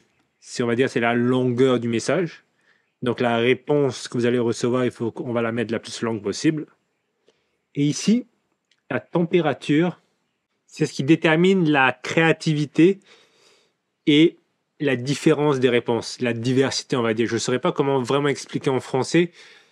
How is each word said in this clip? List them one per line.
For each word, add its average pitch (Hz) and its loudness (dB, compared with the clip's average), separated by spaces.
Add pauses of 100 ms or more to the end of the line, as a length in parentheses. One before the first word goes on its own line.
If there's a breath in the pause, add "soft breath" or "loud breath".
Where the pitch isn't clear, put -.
(400)
C'est, - -8
on 120 -2
va 117 0
dire, 123 0
c'est - -4
la 120 0
longueur 127 2
du 117 -4
message. 135 -2 (560)
Donc, 120 -2
la 117 0
réponse 131 0
que 127 -6
vous 117 2
allez 123 2
recevoir, 120 0
il 117 0
faut 113 -6
qu'on 120 -8
va 117 -2
la 113 -2
mettre 113 -4
la 107 -2
plus - -14
longue 113 -4
possible. 151 -2 (1080)
Et 143 0
ici, 202 0 (640)
la 127 -2
température, 165 0 (640)
c'est - -6
ce - -4
qui - -6
détermine 165 4
la 131 4
créativité 160 0 (1080 soft breath)
et 156 4 (440)
la 139 0
différence 139 0
des 127 4
réponses, 117 -2
la 117 -2
diversité, 127 -2
on 120 0
va 113 0
dire. 113 0
Je 107 -4
ne 113 0
saurais 127 -2
pas 175 -2
comment 139 0
vraiment 143 -2
expliquer - -6
en 127 0
français, 165 0 (400 soft breath)